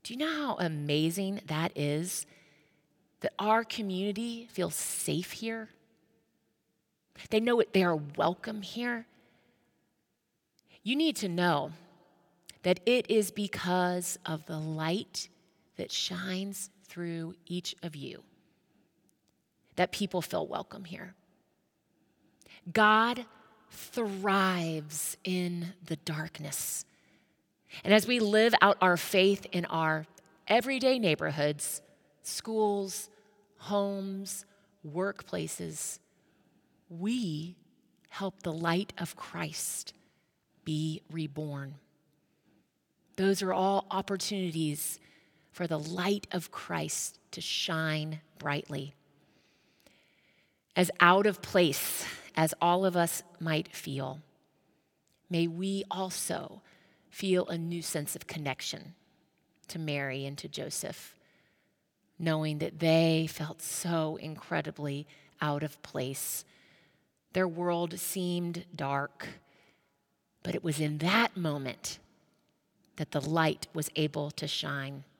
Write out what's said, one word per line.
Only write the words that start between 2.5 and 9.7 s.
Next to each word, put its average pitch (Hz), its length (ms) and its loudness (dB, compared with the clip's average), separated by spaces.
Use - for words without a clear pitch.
That - 180 -2
our 220 260 4
community 220 880 -4
feels 165 220 -2
safe - 580 -2
here? 226 380 -8
They 220 100 4
know 233 200 4
it, - 120 2
they 190 120 6
are 170 120 4
welcome 165 680 -2
here. 233 440 -6